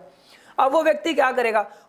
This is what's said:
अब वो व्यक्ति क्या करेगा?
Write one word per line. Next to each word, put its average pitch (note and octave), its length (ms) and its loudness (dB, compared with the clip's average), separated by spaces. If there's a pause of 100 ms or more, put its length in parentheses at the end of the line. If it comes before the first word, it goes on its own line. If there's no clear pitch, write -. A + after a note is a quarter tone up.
(600)
अब C4+ 120 2
वो D#4+ 120 2
व्यक्ति D#4 300 0
क्या C4 180 0
करेगा? A3+ 340 -2 (240)